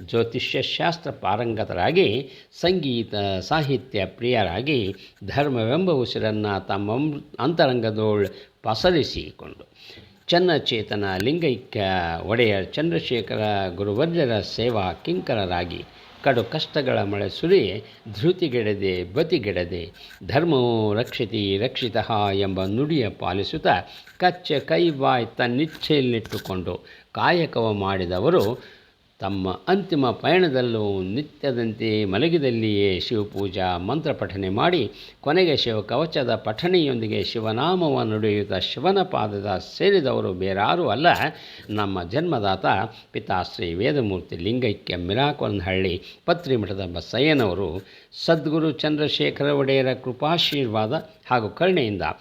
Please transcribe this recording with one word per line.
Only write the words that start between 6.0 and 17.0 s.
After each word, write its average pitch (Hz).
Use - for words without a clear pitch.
ತಮ್ಮ 101
ಅಂತರಂಗದೋಳ್ 113
ಪಸರಿಸಿಕೊಂಡು, 110
ಚನ್ನಚೇತನ 180
ಲಿಂಗೈಕ್ಯ 131
ಒಡೆಯರ್ 104
ಚಂದ್ರಶೇಖರ 151
ಗುರುವರ್ಯರ 117
ಸೇವಾ 104
ಕಿಂಕರರಾಗಿ, 92
ಕಡು 123
ಕಷ್ಟಗಳ 127